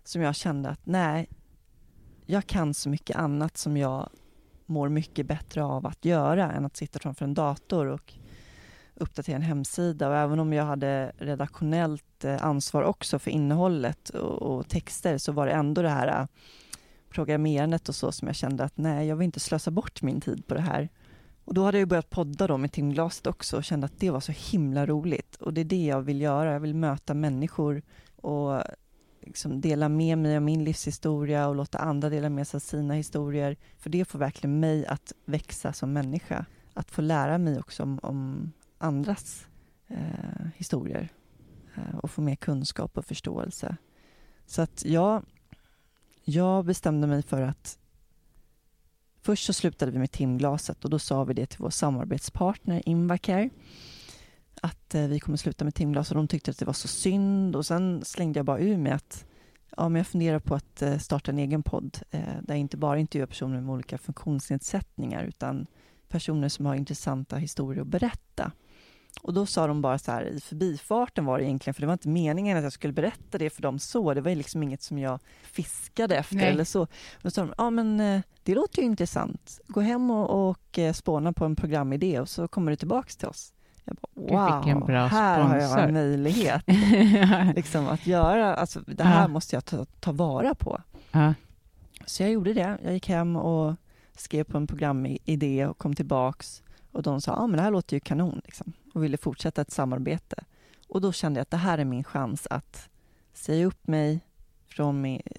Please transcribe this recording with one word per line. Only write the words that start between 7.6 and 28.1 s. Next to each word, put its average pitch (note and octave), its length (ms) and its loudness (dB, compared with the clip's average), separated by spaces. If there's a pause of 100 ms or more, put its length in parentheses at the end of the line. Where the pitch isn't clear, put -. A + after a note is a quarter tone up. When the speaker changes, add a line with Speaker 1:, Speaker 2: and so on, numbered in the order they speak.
Speaker 1:
och C#3 280 -8 (800)
uppdatera D3+ 420 -6
en C#3+ 60 -2
hemsida. D3+ 680 0
Och C#3+ 80 2
även D3 240 2
om D#3 120 2
jag D3+ 120 2
hade C#3 540 -2
redaktionellt, D3+ 1040 -2
eh, C#3 200 -2
ansvar C#3+ 380 0
också - 360 0
för - 120 -6
innehållet D3+ 800 2
och, - 340 -4 (140)
och C3 120 -6
texter, - 500 -2
så D3 140 -4
var C#3+ 140 0
det - 60 2
ändå D3+ 300 2
det E3+ 60 2
här, C#3 320 0
eh, C3+ 60 -2 (840)
programmerandet D3+ 760 0
och C3+ 60 -4
så - 180 -2
som - 160 -8
jag C#3+ 80 -2
kände C3 280 -2
att C#3+ 140 -6
nej, D3+ 300 0
jag D#3 80 -2
vill E3+ 80 2
inte F3 160 -2
slösa - 300 -2
bort - 320 -4
min C3 180 -2
tid - 260 -6
på - 80 -2
det - 60 0
här. D#3 280 -2 (560)
Och - 100 -6
då F#3+ 100 4
hade G3+ 140 4
jag G3 40 6
ju F#3+ 40 2
börjat E3+ 240 2
podda D#3+ 360 -2
då D#3 100 2
med C#3 160 -2
Timglaset C#3+ 540 -2
också - 300 -4
och C#3 80 -2
kände C#3+ 200 -2
att - 160 -8
det F#3 100 2
var C3+ 100 -2
så D#3 120 -6
himla C#3+ 540 0
roligt. D3+ 500 -2
Och - 180 -6
det E3 60 0
är D#3+ 40 0
det F3 220 0
jag C3+ 160 0
vill C#3 180 -2
göra. D3+ 320 2
Jag C#3+ 80 -2
vill D3+ 140 -2
möta D3+ 400 -2
människor D3 680 0 (340)